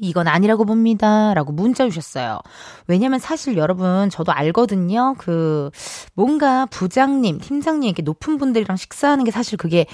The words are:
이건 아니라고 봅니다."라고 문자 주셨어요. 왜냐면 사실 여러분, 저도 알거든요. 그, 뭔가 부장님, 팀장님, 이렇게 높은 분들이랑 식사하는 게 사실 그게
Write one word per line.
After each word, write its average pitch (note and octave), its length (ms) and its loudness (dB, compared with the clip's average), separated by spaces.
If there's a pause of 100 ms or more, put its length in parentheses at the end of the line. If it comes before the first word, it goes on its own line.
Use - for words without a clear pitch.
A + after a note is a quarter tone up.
이건 E3+ 260 0
아니라고 G#3 380 4
봅니다."라고 G#3+ 880 2
문자 A3+ 340 0
주셨어요. C3+ 520 -6 (480)
왜냐면 A3+ 320 2
사실 C4+ 360 -4
여러분, F#3 540 0
저도 E3+ 240 -2
알거든요. G3+ 840 0
그, D#3 520 -2 (440)
뭔가 C4 520 2
부장님, A#3+ 760 0
팀장님, C#4+ 480 -2
이렇게 F3 160 -2
높은 G#3 340 -4
분들이랑 A3+ 380 0
식사하는 C#4+ 480 0
게 A3+ 80 0
사실 A3+ 260 -4
그게 E3 360 2